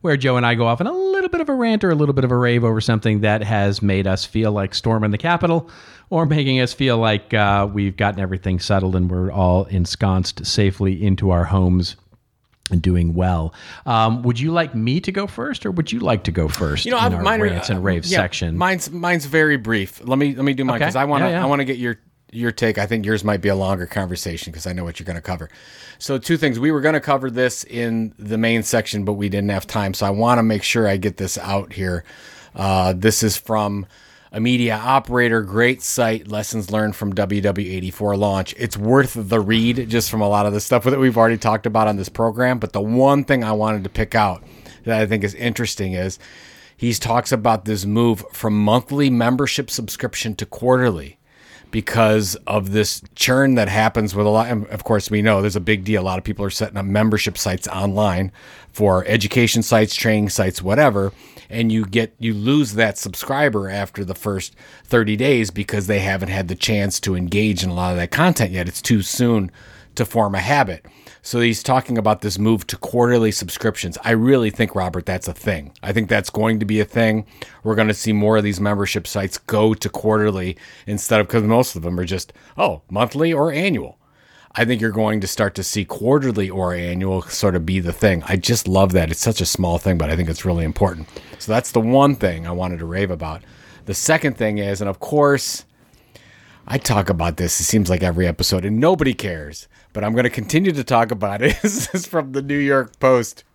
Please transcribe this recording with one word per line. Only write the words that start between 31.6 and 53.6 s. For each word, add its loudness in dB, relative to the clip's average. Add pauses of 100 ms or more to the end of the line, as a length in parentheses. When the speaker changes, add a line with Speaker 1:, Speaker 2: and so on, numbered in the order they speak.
Speaker 2:
here. -4 (520)
Uh, 2
this 2
is 2
from -2 (500)
a -6
media 2
operator, 2
great 0
site, -2
lessons -6
learned 0
from -4
W 0
W -2
eighty-four -2
launch. 0
It's -6
worth 2
the 0
read 0
just 0
from -2
a 2
lot 2
of 0
the -2
stuff 0
that 2
we've 4
already 6
talked 0
about 2
on 0
this -6
program. 0
But -6
the -2
one 4
thing 0
I -2
wanted 0
to -8
pick -4
out 2 (440)
that 0
I 2
think -2
is -4
interesting -4
is -4 (580)
he -2
talks -2
about 0
this -4
move 2
from -2
monthly 2
membership 0
subscription -8
to -8
quarterly 0 (500)
because 2 (120)
of -2
this 0 (140)
churn 2
that 2